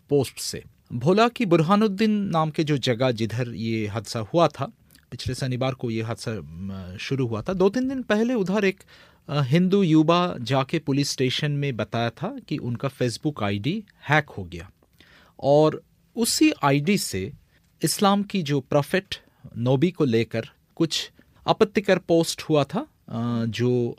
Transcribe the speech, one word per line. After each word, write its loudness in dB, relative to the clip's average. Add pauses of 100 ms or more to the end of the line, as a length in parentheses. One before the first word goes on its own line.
पोस्ट 0
से। -10 (300)
भोला 2
की -4
बुरहानुद्दीन 4
नाम 0
के -2
जो 0
जगह 0
जिधर -4
ये -4
हादसा -8
हुआ 2
था, -10 (400)
पिछले -8
शनिवार -4
को -6
ये -4
हादसा, -6 (120)
म, -12
शुरू -2
हुआ -4
था। -4
दो 2
तीन -2
दिन -6
पहले 0
उधर 0
एक, 0 (500)
अ, 0
हिंदू 4
युवा 4
जाके -2
पुलिस 0
स्टेशन -2
में -4
बताया -4
था -8 (100)
कि -4
उनका -4
Facebook -4
आईडी -2 (260)
हैक 2
हो -12
गया -14 (680)
और 4 (320)
उसी 2 (100)
आईडी 4
से -6 (480)
इस्लाम 2
की -4
जो -2
प्रॉफिट -2 (420)
नबी 2
को 0
लेकर 0 (340)
कुछ -2 (360)
आपत्तिकर 2
पोस्ट 0
हुआ 2
था, -6 (220)
अ, -2
जो 0